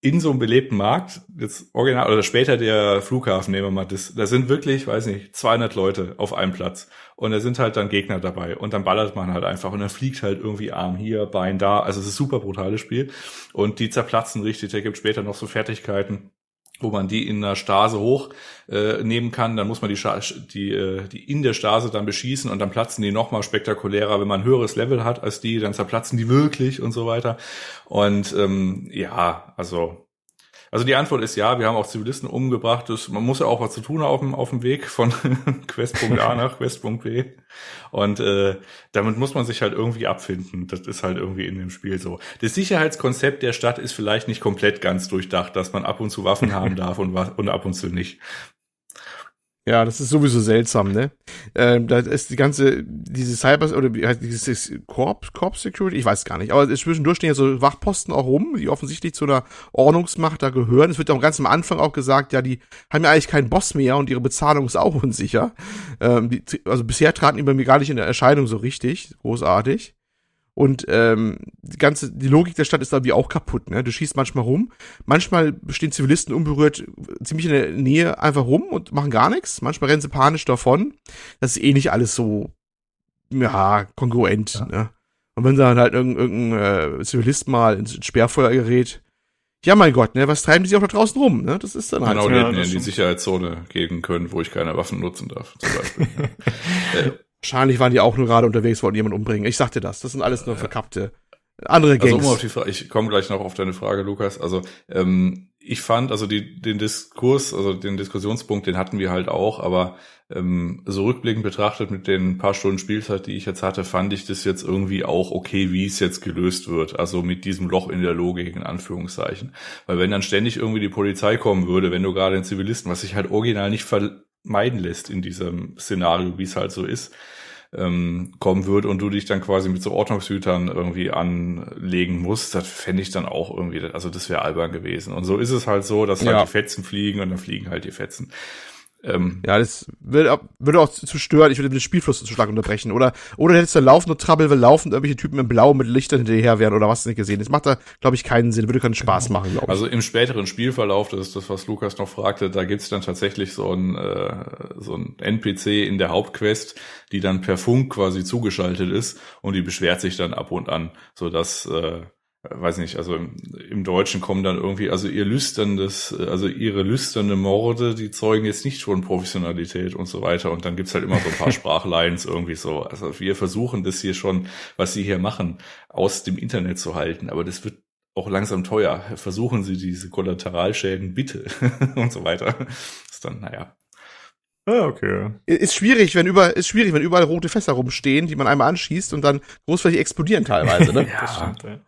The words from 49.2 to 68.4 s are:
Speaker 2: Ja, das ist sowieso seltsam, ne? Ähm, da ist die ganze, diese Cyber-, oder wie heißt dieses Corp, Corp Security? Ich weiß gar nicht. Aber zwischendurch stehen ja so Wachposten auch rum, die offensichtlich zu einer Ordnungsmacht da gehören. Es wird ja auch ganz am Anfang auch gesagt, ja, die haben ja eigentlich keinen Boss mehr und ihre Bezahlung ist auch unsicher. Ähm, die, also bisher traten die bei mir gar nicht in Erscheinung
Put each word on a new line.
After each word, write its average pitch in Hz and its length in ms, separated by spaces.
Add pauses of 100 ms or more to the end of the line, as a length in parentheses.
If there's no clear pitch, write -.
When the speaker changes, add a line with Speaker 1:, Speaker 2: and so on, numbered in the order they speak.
Speaker 2:
Ja, 113 160
das 113 160
ist 135 80
sowieso 139 320
seltsam, 110 500
ne? 117 200 (440)
Ähm, 120 320
da 120 120
ist 120 320
die 127 60
ganze, 139 460
diese 123 540
Cyber-, 147 400
oder 131 180
wie 110 120
heißt 117 160
dieses 117 500 (140)
Corp, - 480
Corp 190 240
Security? 190 400
Ich 123 60
weiß 104 200
gar - 140
nicht. 98 120
Aber 143 240
zwischendurch 160 440
stehen 165 100
ja 151 60
so 135 260
Wachposten 147 520
auch 139 120
rum, 170 320
die - 140
offensichtlich 151 420
zu - 140
einer 135 180 (280)
Ordnungsmacht 156 720
da 139 60
gehören. 127 420
Es 151 60
wird 156 140
ja 151 40
auch 127 60
ganz 151 180
am 135 80
Anfang 160 320
auch 151 140
gesagt, 135 400
ja, 135 80
die 127 200 (300)
haben 156 140
ja 151 80
eigentlich 156 160
keinen 135 220
Boss 170 240
mehr 135 240
und 143 100
ihre 127 140
Bezahlung 147 420
ist 120 120
auch 151 240
unsicher. 117 520 (480)
Ähm, 117 300
die, 123 120 (220)
also 120 180
bisher 120 300
traten 147 240
die 143 60
bei 139 120
mir 131 120
gar 135 120
nicht 143 120
in 131 80
Erscheinung 123 480